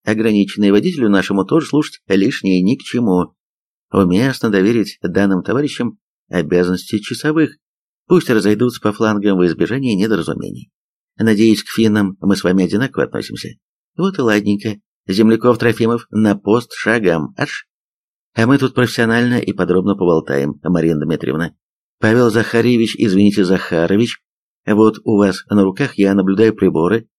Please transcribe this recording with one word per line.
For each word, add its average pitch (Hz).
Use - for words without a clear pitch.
ограниченный, 104
водителю 123
нашему 98
тоже 156
слушать -
лишнее 95
ни 107
к -
чему. 95
Уместно 101
доверить 101
данным 95
товарищам 123
обязанности 90
часовых. 151
Пусть 175
разойдутся 110
по 107
флангам 104
во 90
избежание 110
недоразумений. 92
Надеюсь, 110
к -
финнам 104
мы 95
с -
вами 92
одинаково 101
относимся. -
Вот 185
и -
ладненько. 104
Земляков, 113
Трофимов, 117
на 104
пост 107
шагом. 92
Аж. -
А 113
мы 139
тут 131
профессионально 120
и -
подробно 92
поболтаем, 73
Марина 82
Дмитриевна. 78
Павел 113
Захарьевич, 117
извините, 101
Захарович, 92
вот 107
у 110
вас 95
на 104
руках 95
я 98
наблюдаю 98
приборы, 90